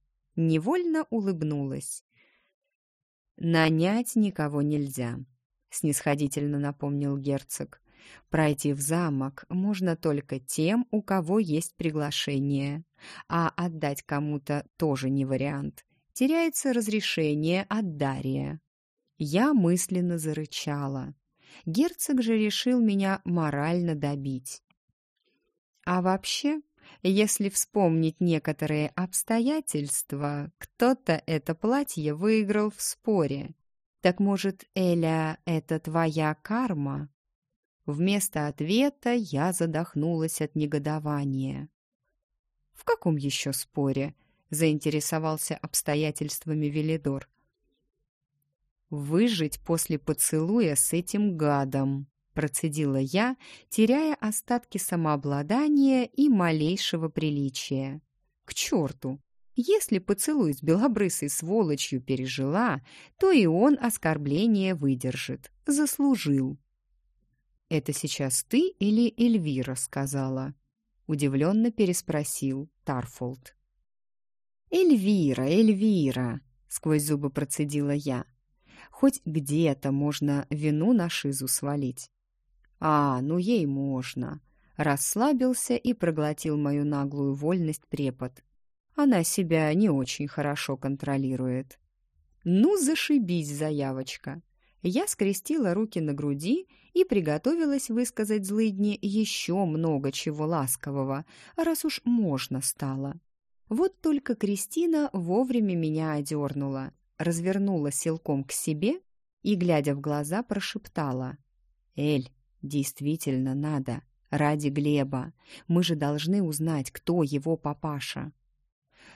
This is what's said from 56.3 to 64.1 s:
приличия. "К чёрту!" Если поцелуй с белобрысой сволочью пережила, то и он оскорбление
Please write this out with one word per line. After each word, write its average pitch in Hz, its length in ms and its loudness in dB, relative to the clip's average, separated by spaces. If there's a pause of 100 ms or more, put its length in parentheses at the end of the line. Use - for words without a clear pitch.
приличия. 143 920 -2 (440)
"К - 80 -16
чёрту!" 143 680 -2 (340)
Если 294 440 2
поцелуй 202 560 0
с - 80 -14
белобрысой 196 640 2
сволочью 160 720 0
пережила, 135 800 -2 (380)
то 381 120 4
и 269 140 8
он 202 360 6
оскорбление 190 920 2